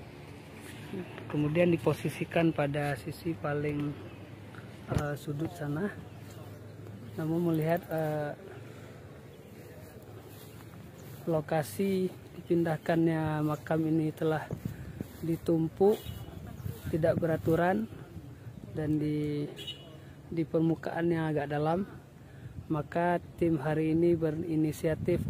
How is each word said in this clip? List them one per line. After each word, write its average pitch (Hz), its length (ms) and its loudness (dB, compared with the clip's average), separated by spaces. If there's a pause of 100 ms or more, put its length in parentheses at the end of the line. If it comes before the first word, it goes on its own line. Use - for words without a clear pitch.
(1300)
kemudian 151 400 6
diposisikan 165 800 4
pada 143 480 2
sisi 156 400 -6
paling, 147 560 0 (1040)
eh, 147 160 0
sudut 147 400 -4
sana. 156 400 -2 (1300)
Namun 165 320 2
melihat, 160 400 2
eh, 151 400 0 (3000)
lokasi 180 800 2 (240)
dipindahkannya 165 1120 2
makam 160 400 2
ini 156 240 4
telah 156 400 0 (720)
ditumpuk, 165 800 4 (880)
tidak 165 320 4
beraturan, 170 640 4 (880)
dan 151 240 2
di, 147 480 0 (880)
di 165 160 2
permukaan 165 640 4
yang 160 160 2
agak 147 240 2
dalam, 160 320 2 (840)
maka 170 480 2 (160)
tim 165 240 4
hari 156 320 2
ini 170 240 6
berinisiatif 160 1040 2 (100)